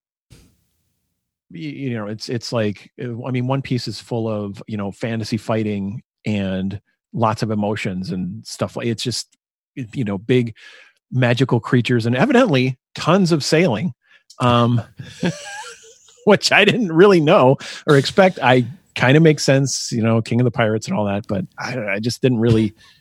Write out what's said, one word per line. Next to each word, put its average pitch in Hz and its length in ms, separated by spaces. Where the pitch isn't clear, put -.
y-, 165 80
you 135 340
know, 107 140
it's, 107 220
it's 123 220
like, 104 400
uh, 123 240
I 131 60
mean, 123 160
One 135 140
Piece 123 260
is 107 140
full 113 260
of, 104 400
you 107 100
know, 101 140
fantasy 113 460
fighting 104 640
and 98 560
lots 110 280
of 110 100
emotions 104 600
and 92 340
stuff - 300
like, 120 120
it's 113 160
just, - 340
you 131 280
know, 101 140
big 117 380
magical 123 480
creatures 120 440
and 120 100
evidently 151 600
tons 175 360
of 151 120
sailing, 160 500
um, 120 420
<laughs> - 760
which - 260
I 175 140
didn't 190 260
really 180 300
know 143 360
or 147 100
expect. 185 440
I 127 240
kinda 131 260
makes 156 220
sense, 139 480
you 110 100
know, 113 200
King 120 200
of 123 40
the 113 60
Pirates 110 360
and - 100
all 104 80
that, 101 220
but 104 180
I, 127 220
I 104 60
just 120 220
didn't 127 180
really, 110 340